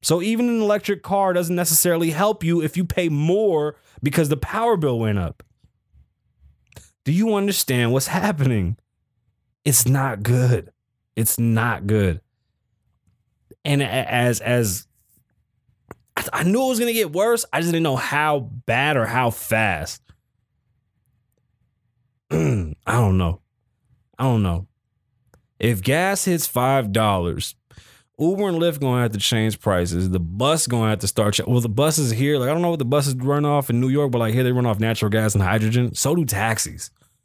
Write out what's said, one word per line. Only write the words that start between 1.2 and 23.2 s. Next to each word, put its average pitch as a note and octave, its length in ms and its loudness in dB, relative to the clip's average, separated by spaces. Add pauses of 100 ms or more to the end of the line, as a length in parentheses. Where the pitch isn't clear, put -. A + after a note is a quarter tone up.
doesn't F3+ 200 -2
necessarily E3+ 580 0
help G3+ 340 -2
you E3+ 160 0
if D#3 160 -4
you F#3 80 -2
pay F3 240 -2
more D#3 680 0 (260)
because D3 280 0
the D3 80 0
power A3 400 0
bill C3 220 0
went G#2+ 200 0
up. E2+ 240 -6 (1600)
Do C3+ 80 -2
you G#3 240 2
understand C3+ 560 0
what's C3 160 0
happening? C3 680 0 (840)
It's C#3 240 2
not B2+ 360 0
good. B2 480 2 (440)
It's A2+ 220 -2
not A2+ 500 0
good. G2+ 340 2 (1400)
And C#3+ 180 0
a-, C#3 40 -2
as, B2 560 0
as A2+ 460 -2 (1300)
I, - 160 -6
I - 100 -2
knew A3 220 2
it C4 40 0
was A#3+ 100 -2
gonna A#3+ 140 0
get G#3 180 -2
worse, A3+ 420 0
I C#3 60 0
just E3+ 120 0
didn't E3 120 2
know C#3 120 0
how D3 440 0
bad C3 580 -2
or A2+ 80 2
how A#2+ 240 0
fast. G#2 720 -2 (2250)
<clears throat> - 20 -20
I B2+ 420 0 (120)
don't G2+ 320 4
know. F2 240 0 (760)